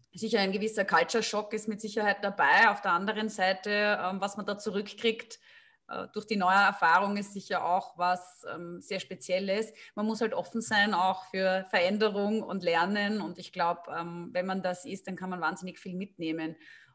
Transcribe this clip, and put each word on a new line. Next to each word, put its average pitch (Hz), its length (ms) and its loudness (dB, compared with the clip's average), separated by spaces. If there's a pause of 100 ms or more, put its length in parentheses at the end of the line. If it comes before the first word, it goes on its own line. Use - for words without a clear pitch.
(180)
sicher 220 220 2
ein 190 120 2
gewisser 208 340 0
Culture-Schock 208 680 2
ist 214 160 -4
mit 208 120 -6
Sicherheit 208 440 0
dabei. 196 460 6
Auf - 100 0
der 190 120 0
anderen 202 360 0
Seite, 208 720 0
ähm, 190 160 -2
was 196 200 -4
man 202 80 -6
da 202 100 -4
zurückkriegt, 214 840 -4 (500)
äh, - 240 -8
durch 208 140 -10
die 214 100 -2
neue 185 200 4
Erfahrung 196 640 4
ist 196 160 -8
sicher 190 320 -4
auch - 320 0
was, 180 540 -2
ähm, 175 280 -10
sehr 190 200 -6
Spezielles. 196 720 -4 (220)
Man 208 120 -2
muss 220 160 -2
halt 220 100 0
offen 214 300 -4
sein 208 320 2
auch 185 320 2
für 190 420 0
Veränderung 202 760 2
und 185 200 -6
Lernen. 202 580 2
Und 170 180 -8
ich - 140 -16
glaub, 175 360 -2
ähm, 170 440 -8
wenn 180 140 0
man 190 160 -2
das 180 240 -2
ist, 196 200 -12
dann 190 100 -6
kann 190 140 -8
man 180 120 -6
wahnsinnig 170 360 -4
viel 185 160 -10
mitnehmen. 165 640 -6 (380)